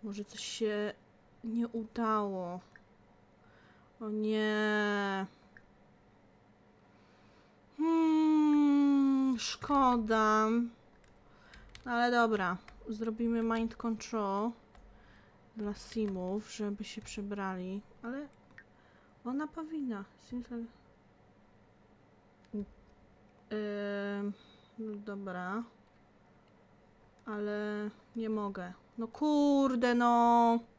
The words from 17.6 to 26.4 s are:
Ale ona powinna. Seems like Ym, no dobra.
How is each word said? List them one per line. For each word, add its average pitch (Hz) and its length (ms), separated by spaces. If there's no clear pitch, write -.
Ale 269 240
ona 277 220
powinna. 294 580
Seems 247 320
like 233 320
Ym, 202 800
no 220 160
dobra. 196 680